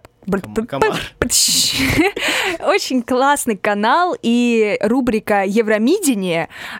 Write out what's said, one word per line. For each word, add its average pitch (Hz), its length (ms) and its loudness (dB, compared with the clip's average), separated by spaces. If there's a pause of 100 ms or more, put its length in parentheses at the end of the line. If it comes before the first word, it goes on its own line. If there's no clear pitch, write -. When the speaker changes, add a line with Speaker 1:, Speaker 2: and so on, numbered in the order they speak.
(260)
Speaker 1:
бр-, 190 160 -2
Speaker 2:
Ком-, 107 120 -14
Speaker 1:
п-, 220 80 -2
п-, 233 60 -8
Speaker 2:
комар. 139 280 -2 (220)
Speaker 1:
п-, - 100 -2
<laughs> 302 1400 0
очень 269 360 0
классный 262 540 0
канал 240 640 0
и 233 600 2
рубрика 214 640 0
"Евромидение". 214 1040 0 (320)